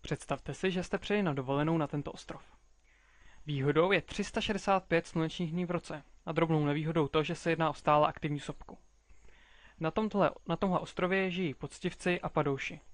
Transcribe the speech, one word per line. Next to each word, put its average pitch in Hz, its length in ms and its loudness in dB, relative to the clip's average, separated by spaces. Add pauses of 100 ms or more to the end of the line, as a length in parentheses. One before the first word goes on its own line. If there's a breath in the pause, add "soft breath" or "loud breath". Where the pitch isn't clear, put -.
Představte - 500 -4
si, 190 160 0
že 175 120 0
jste 202 160 -4
přijeli 208 240 0
na 170 100 2
dovolenou 139 460 2
na 147 80 2
tento - 260 -4
ostrov. - 300 -14 (1040 soft breath)
Výhodou 147 460 2
je 180 100 2
tři - 220 -6
sta - 160 -2
šedesát 196 440 0
pět 165 220 2
slunečních 160 440 -2
dní 175 140 -2
v 170 60 -6
roce 160 320 -6 (240)
a 165 60 -4
drobnou 160 320 4
nevýhodou 151 440 2
to, 156 140 2
že 160 120 -2
se 170 160 -2
jedná 160 200 2
o 147 40 -6
stále 151 340 6
aktivní 147 320 -2
sopku. - 380 -12 (1040 soft breath)
Na 160 100 0
tomhle, 202 400 2 (180)
na 165 80 0
tomhle 180 240 2
ostrově 185 500 0
žijí 175 240 -2
poctivci - 680 -4
a 175 80 -6
padouši. 143 520 -2 (120)